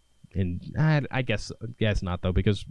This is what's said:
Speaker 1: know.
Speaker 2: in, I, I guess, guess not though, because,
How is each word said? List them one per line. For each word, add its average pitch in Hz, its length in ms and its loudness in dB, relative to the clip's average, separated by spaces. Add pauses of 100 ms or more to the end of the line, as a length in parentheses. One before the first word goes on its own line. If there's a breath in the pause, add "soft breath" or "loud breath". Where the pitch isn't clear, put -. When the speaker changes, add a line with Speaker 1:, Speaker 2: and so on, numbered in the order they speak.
(340)
Speaker 1:
know. 92 60 -2
Speaker 2:
in, 92 200 -2 (180)
I, 151 320 4
I 131 120 -2
guess, 110 300 -2 (260)
guess 107 240 2
not 90 200 -2
though, 90 100 2
because, 98 380 2